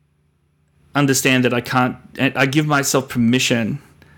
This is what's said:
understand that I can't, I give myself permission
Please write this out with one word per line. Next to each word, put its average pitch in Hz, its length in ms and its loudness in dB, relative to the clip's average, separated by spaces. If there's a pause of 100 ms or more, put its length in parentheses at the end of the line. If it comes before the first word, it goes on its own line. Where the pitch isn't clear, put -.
(960)
understand 135 500 2
that 120 80 0
I 120 80 0
can't, 127 360 -2 (220)
I 135 280 0
give 151 200 0
myself 139 420 0
permission 120 720 0 (360)